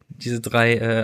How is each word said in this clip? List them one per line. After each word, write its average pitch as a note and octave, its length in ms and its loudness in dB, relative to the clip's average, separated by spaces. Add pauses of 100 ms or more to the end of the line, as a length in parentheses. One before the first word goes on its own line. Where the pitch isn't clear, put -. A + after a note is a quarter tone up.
diese A#2+ 320 -6
drei, A#2 340 2
äh, A2+ 280 0